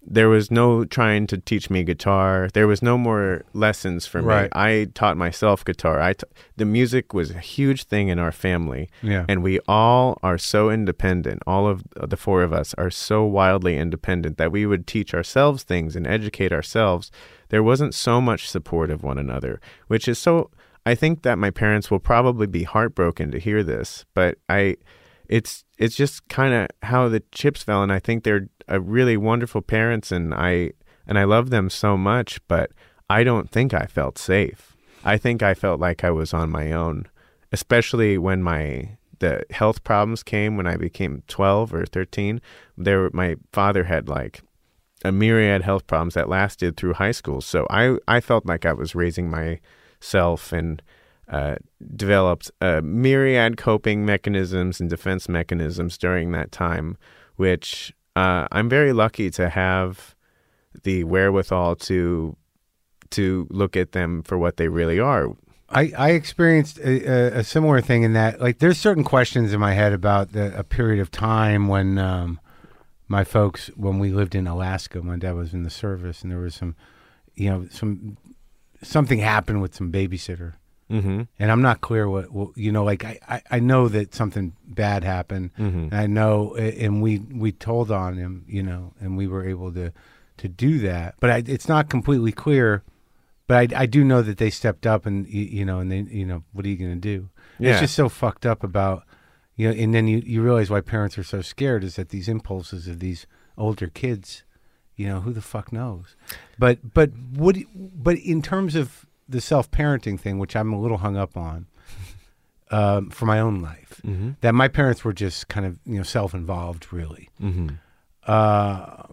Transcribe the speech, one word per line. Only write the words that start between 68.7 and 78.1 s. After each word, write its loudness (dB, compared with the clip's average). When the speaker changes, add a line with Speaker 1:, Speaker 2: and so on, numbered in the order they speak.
Speaker 2:
certain 2
questions 2
in 0
my 2
head 4
about 0
the, -4
a -6
period 0
of -2
time 2
when, 2
um, -2
my 0
folks, 0
when -2
we 2
lived 0
in 0
Alaska, -6
my -6
dad -4
was -6
in -6
the -6
service, -8
and -8
there -6
was -8
some, -8
you -2
know, -2
some, -8